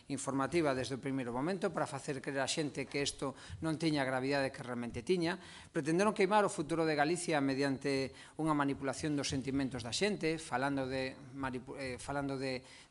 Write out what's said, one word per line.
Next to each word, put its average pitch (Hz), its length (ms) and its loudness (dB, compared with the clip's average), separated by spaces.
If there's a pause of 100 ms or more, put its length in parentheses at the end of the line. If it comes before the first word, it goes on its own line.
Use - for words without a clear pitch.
(120)
informativa 135 640 2
desde 127 240 -2
o - 0 -
primeiro 131 320 -2
momento 170 400 0
para 160 160 0
facer 135 320 -6
creer 139 240 -2
á 123 80 0
xente 147 320 -2
que 143 160 -4
isto 143 320 -2 (320)
non 160 160 -2
tiña 151 240 2
a 127 80 2
gravidade 135 400 2
que - 80 -12
realmente 120 400 -6
tiña. 170 400 2 (320)
Pretenderon 170 400 4
queimar 202 320 6
o 190 80 4
futuro 165 320 0
de 156 160 2
Galicia 156 400 4
mediante 135 720 2 (320)
unha 160 80 2
manipulación 139 640 0
dos 139 160 -2
sentimentos 131 560 -2
da 113 80 -4
xente, 165 400 2
falando 139 480 0
de 131 320 -2 (160)
manipu-, 131 480 -6
eh, 131 160 -6
falando 139 400 -2
de, 131 240 -2 (320)